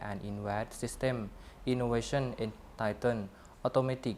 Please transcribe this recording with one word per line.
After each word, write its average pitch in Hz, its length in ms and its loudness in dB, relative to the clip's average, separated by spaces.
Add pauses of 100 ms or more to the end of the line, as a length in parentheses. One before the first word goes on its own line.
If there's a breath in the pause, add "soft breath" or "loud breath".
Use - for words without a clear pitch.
and 101 100 -2 (140)
invest 104 420 -2 (100)
system 120 460 0 (360 soft breath)
innovation 123 580 2 (220)
entitled 107 840 0 (360 soft breath)
Automatic 131 520 2